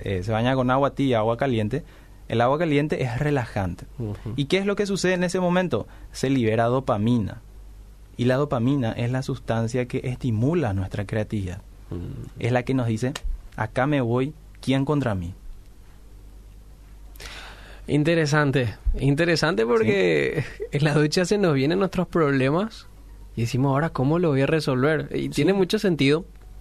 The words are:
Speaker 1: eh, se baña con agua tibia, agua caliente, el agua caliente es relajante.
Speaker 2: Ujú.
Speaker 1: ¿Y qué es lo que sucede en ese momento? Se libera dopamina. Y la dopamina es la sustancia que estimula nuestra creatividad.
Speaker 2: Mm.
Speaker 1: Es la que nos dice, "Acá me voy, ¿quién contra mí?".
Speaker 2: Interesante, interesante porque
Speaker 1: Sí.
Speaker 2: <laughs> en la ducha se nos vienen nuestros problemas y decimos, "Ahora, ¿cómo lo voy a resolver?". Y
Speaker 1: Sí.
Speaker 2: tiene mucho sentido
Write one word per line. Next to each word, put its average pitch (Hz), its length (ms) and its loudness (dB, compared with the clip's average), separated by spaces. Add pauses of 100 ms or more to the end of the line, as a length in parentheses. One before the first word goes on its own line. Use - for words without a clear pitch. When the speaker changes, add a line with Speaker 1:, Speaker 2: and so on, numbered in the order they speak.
Speaker 1:
eh, 92 180 -2
se 107 80 -4
baña 117 240 2
con 127 160 2
agua 135 240 2
tibia, 131 240 2
agua 113 180 2
caliente, 120 460 0 (460)
el 113 120 0
agua 131 200 4
caliente 151 420 0
es 123 160 -2
relajante. 117 680 -2 (120)
Speaker 2:
Ujú. 107 380 -6
Speaker 1:
¿Y 139 80 0
qué 185 140 0
es 196 80 -2
lo 202 100 0
que 208 100 0
sucede 185 280 0
en 180 100 0
ese 180 160 0
momento? 175 480 0 (240)
Se - 180 -2
libera 117 360 2
dopamina. 120 760 0 (760)
Y 123 100 0
la 127 100 4
dopamina 135 560 0
es 120 180 -2
la 131 120 -2
sustancia 117 680 -2
que - 160 -4
estimula 123 680 0
nuestra 98 320 -4
creatividad. 98 560 -4 (280)
Speaker 2:
Mm. 90 380 -8 (120)
Speaker 1:
Es 117 120 0
la 123 100 2
que 135 120 -2
nos 127 120 0
dice, 117 260 0 (440)
"Acá 123 300 0
me 147 160 2
voy, 123 320 0 (260)
¿quién 135 240 2
contra 139 300 0
mí?". 90 200 -4 (2500)
Speaker 2:
Interesante, 147 880 2 (260)
interesante 165 680 2
porque 190 760 2 (140)
Speaker 1:
Sí. 415 140 -10
Speaker 2:
<laughs> - 60 -
en 143 60 2
la 147 100 4
ducha 151 300 2
se 208 140 2
nos 175 160 4
vienen 143 260 2
nuestros 180 260 0
problemas 147 800 2 (480)
y 113 80 -2
decimos, 127 280 2
"Ahora, 147 200 2
¿cómo 147 280 2
lo 180 120 2
voy 135 120 4
a 139 40 2
resolver?". 143 680 2
Y - 100 -2
Speaker 1:
Sí. 135 80 -2
Speaker 2:
tiene 147 220 2
mucho 196 260 2
sentido 151 460 2 (360)